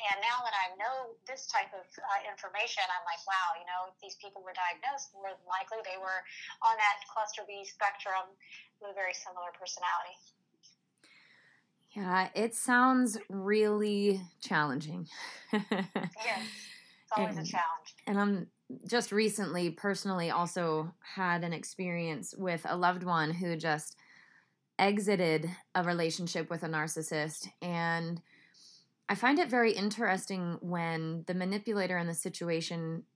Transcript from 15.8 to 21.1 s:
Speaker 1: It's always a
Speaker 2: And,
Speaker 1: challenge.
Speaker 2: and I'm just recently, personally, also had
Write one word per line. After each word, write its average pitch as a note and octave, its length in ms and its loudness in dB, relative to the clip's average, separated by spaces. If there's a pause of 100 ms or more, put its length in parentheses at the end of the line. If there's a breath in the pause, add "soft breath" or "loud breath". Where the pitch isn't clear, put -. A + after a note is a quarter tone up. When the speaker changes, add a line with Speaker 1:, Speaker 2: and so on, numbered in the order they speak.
Speaker 1:
It's G#3+ 80 2
always F#3 180 0
a - 40 -4
Speaker 2:
And, D#3+ 80 -6
Speaker 1:
challenge. - 460 -2 (120)
Speaker 2:
and G3+ 140 2
I'm G3+ 260 2 (400)
just A3+ 240 0
recently, G3 600 2
personally, F#3 600 0
also E3 680 0
had F3 420 0